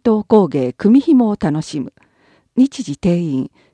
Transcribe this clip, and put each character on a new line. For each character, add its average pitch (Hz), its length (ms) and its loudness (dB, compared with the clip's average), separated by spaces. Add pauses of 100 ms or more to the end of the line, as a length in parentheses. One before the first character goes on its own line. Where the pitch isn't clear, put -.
統 214 180 0
工 202 260 4
芸、 131 260 -4
組 240 260 2
紐 254 300 2
を 208 100 -4
楽 156 220 -2
し - 180 -10
む。 - 140 -12 (640)
日 262 260 -2
時 143 160 -10
定 175 200 0
員、 139 320 -4 (220)